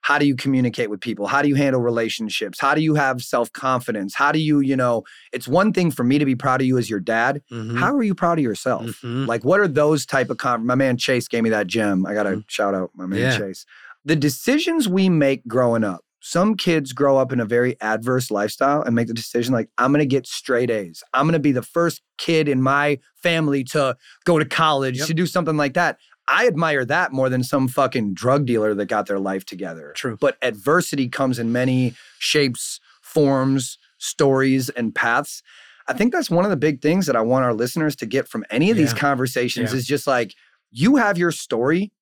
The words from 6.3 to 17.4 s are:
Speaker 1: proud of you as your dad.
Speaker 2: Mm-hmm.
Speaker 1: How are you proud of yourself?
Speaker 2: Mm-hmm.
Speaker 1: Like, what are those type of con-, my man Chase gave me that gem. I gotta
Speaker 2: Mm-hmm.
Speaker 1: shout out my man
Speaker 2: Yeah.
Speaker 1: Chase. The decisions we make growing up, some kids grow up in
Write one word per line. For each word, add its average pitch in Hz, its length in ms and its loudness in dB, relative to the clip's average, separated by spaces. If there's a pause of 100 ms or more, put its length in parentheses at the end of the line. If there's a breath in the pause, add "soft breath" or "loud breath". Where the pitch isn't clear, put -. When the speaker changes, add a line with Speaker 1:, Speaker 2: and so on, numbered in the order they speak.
Speaker 1:
proud 127 240 0
of 131 80 2
you 127 100 2
as 107 100 -2
your 104 120 -2
dad. 117 500 0
Speaker 2:
Mm-hmm. 117 280 -6
Speaker 1:
How 196 140 2
are 277 120 0
you 196 100 0
proud 170 240 0
of 147 60 2
yourself? 113 400 -2
Speaker 2:
Mm-hmm. 120 420 -6
Speaker 1:
Like, 117 180 -2
what 175 140 4
are 208 80 2
those 147 400 2
type 127 240 -2
of 123 80 -4
con-, 120 260 -2
my 123 120 2
man 131 220 2
Chase 123 280 0
gave 113 160 -2
me 113 80 2
that 104 160 0
gem. 98 400 0
I 104 80 -6
gotta 101 160 0
Speaker 2:
Mm-hmm. 107 160 -4
Speaker 1:
shout 101 300 -2
out 92 180 -4
my 92 120 -12
man 98 120 -4
Speaker 2:
Yeah. 123 180 0
Speaker 1:
Chase. 98 300 -8 (380 loud breath)
The 147 100 2
decisions 262 760 0
we 190 200 2
make 139 400 2
growing 117 340 2
up, 95 220 -4 (160)
some 208 360 0
kids 156 360 0
grow 139 260 2
up 131 140 2
in 123 80 0